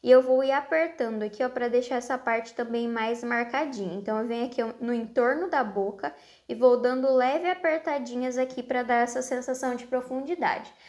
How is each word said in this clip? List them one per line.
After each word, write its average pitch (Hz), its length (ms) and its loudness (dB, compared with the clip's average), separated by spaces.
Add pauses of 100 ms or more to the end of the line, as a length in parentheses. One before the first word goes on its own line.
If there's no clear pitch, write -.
e 247 80 6
eu 254 100 12
vou 254 220 4
ir 269 80 2
apertando 285 720 0
aqui, 214 200 -4
ó, 254 60 0
pra 247 180 -2
deixar 240 280 0
essa 247 220 -4
parte 233 360 -2
também 233 340 -4
mais 233 360 -2
marcadinha. 240 720 -2
Então, 214 240 -2
eu 233 80 -2
venho 233 180 -2
aqui 240 180 -4 (160)
no 240 140 -4
entorno 247 560 0
da 277 140 2
boca 202 500 -4 (340)
e 247 80 -6
vou 247 240 6
dando 254 320 2
leve 269 380 4
apertadinhas 285 880 -2
aqui 254 240 -2
pra 247 220 -2
dar 240 200 2
essa 240 200 -2
sensação 254 520 -4
de 240 120 -10
profundidade. 262 840 -2 (180)